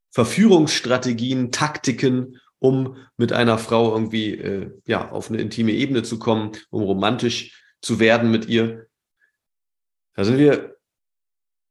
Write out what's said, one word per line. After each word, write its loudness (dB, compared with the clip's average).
Verführungsstrategien, 2
Taktiken, -2
um 0
mit 0
einer 2
Frau 0
irgendwie, -4
äh, -8
ja, -4
auf -10
eine -4
intime -2
Ebene -2
zu -8
kommen, -2
um -4
romantisch -4
zu -2
werden 4
mit 0
ihr. -2
Da -2
sind 2
wir, 2